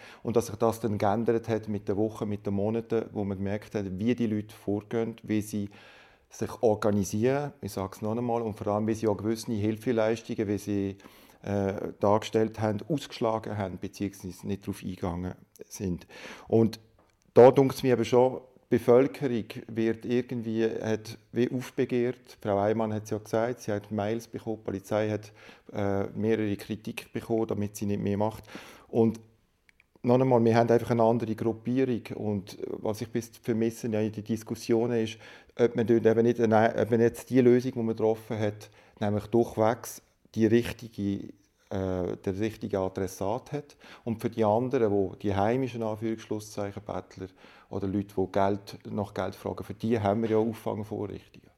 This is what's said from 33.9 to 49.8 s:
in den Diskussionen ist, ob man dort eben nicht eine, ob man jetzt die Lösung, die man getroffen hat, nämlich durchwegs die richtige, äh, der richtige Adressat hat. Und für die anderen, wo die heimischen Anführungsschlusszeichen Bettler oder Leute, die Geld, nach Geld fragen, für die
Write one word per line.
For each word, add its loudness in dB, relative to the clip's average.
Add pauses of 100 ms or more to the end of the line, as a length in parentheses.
in 0
den -10
Diskussionen 0
ist, -8 (380)
ob 4
man 2
dort 6
eben 6
nicht 2
eine, 6
ob 2
man 4
jetzt 0
die 4
Lösung, 6
die -8
man -2
getroffen 0
hat, -4 (300)
nämlich 0
durchwegs 0 (320)
die 4
richtige, 0 (420)
äh, -2
der -2
richtige -4
Adressat -4
hat. -10 (280)
Und -6
für -2
die 0
anderen, 2
wo 0
die -2
heimischen 0
Anführungsschlusszeichen -6
Bettler -10 (420)
oder -4
Leute, -4
die 0
Geld, 0 (100)
nach -6
Geld -6
fragen, -8
für -12
die -2